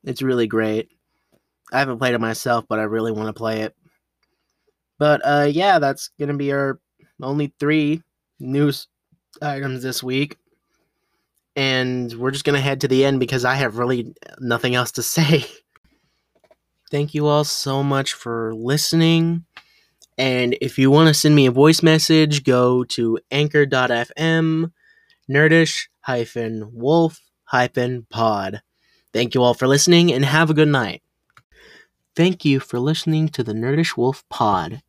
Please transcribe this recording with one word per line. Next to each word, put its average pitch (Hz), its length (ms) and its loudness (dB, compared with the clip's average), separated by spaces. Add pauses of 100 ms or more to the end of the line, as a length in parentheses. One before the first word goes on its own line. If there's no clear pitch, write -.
It's 135 200 -8
really 123 240 0
great. 110 420 -2 (800)
I 127 60 -2
haven't 131 220 -2
played 123 160 0
it 113 40 -2
myself, 113 480 -2
but 110 120 -4
I 107 40 -2
really 113 280 -4
wanna 107 200 -6
play 110 300 -6
it. 110 140 -8 (1200)
But, 151 260 2
uh, 147 280 2
yeah, 180 260 2
that's 143 320 -2 (100)
gonna 147 140 -4
be 139 180 -4
our 139 280 -2 (420)
only 143 380 -4
three 151 420 0 (380)
news 139 480 -2 (520)
items 139 440 -8
this 131 180 -8
week. 135 360 -4 (1160)
And 127 600 -4
we're 127 160 -4
just 139 140 -10
gonna 143 140 2
head 135 220 -2
to 147 60 -2
the 131 180 2
end 135 140 0
because 123 260 -2
I 127 80 2
have 123 240 -2
really 123 360 -4 (260)
nothing 123 340 -2
else 123 200 -2
to 117 100 -6
<laughs> - 0 -
say. 156 420 2 (1500)
Thank 147 220 -4
you 147 140 -2
all 147 160 2
so 139 400 -4
much 139 300 -2
for 113 420 -8
listening. 165 920 0 (720)
And 127 440 0
if 127 180 -6
you 135 100 4
wanna 156 240 6
send 151 220 4
me 139 100 6
a 123 60 4
voice 156 320 4
message, 156 600 4
go 127 420 2
to 113 340 -2 (100)
anchor 147 380 0
dot 127 240 0
F 117 260 -2
M, 160 560 0 (560)
nerdish 156 580 2 (140)
hyphen 113 720 -6
wolf 160 460 0 (240)
hyphen 123 680 -2
pod. 104 540 -2 (480)
Thank 117 240 -2
you 123 80 4
all 120 100 4
for 131 140 -2
listening 170 440 4
and 135 140 0
have 156 240 2
a 156 60 0
good 151 120 4
night. 123 360 -2 (1120)
Thank 175 300 0
you 135 140 4
for 120 200 -6
listening 156 500 0
to 131 140 -6
the 110 100 -6
Nerdish 139 420 -2
Wolf 131 340 0
Pod. 101 600 -2